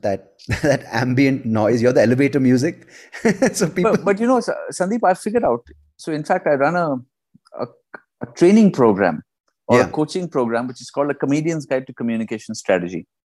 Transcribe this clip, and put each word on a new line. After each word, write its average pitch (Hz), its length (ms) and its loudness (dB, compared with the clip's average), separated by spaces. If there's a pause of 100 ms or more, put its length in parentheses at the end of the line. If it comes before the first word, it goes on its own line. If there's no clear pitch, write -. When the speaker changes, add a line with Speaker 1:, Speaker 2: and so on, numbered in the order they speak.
Speaker 1:
that, 98 300 -6 (160)
<laughs> 117 160 -4
that 143 260 2
ambient 127 560 0
noise, 110 340 2
you're 123 120 4
the 139 100 4
elevator 127 380 2
music. 127 480 0 (340)
<laughs> 214 300 2
So 180 180 -2
people 185 220 0
Speaker 2:
But, 160 120 -2
but, 196 160 0
you 233 60 0
know, 247 140 2
Sa-, - 180 -6 (140)
Sandeep, 214 320 -2
I 185 100 4
figured 220 300 -4
out. 120 200 0 (320)
So - 160 -12
in 151 120 -4
fact, 185 240 -2
I 147 60 2
run 143 200 0
a, 175 140 0 (720)
a, - 40 -6 (540)
a - 140 -12
training 202 380 6
program 98 500 2 (460)
or 120 100 4
a - 60 6
Speaker 1:
Yeah. - 60 -6
Speaker 2:
coaching 160 380 -6
program, 120 380 -2
which 127 140 -14
is - 100 -20
called 143 200 -2
A 139 40 -2
Comedian's 147 520 -2
Guide 131 200 -4
to 131 80 -18
Communication 113 600 -6
Strategy. 90 520 -2 (200)